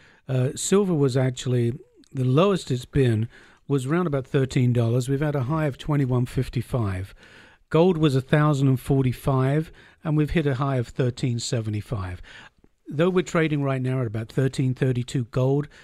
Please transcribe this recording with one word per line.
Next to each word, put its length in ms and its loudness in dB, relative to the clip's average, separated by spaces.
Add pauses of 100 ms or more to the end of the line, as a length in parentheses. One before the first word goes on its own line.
(280)
uh, 280 0
silver 380 2
was 240 2
actually, 560 0 (400)
the 120 -2
lowest 460 2
it's 140 -4
been 420 2 (400)
was 180 0
around 220 0
about 180 -2
thirteen 480 2
dollars. 360 2
We've 120 0
had 140 0
a 80 -2
high 220 -2
of 120 -4
twenty-one 500 0
fifty-five. 840 -4 (560)
Gold 280 4
was 180 2
a 60 2
thousand 460 2
and 120 2
forty-five, 920 0 (320)
and 140 -2
we've 140 2
hit 140 0
a 100 0
high 220 -2
of 120 -2
thirteen 500 -2
seventy-five. 800 -6 (680)
Though 220 0
we're 140 0
trading 400 0
right 180 -2
now 200 -2
at 60 -2
about 240 -8
thirteen 440 0
thirty-two 500 -2
gold, 420 -2 (160)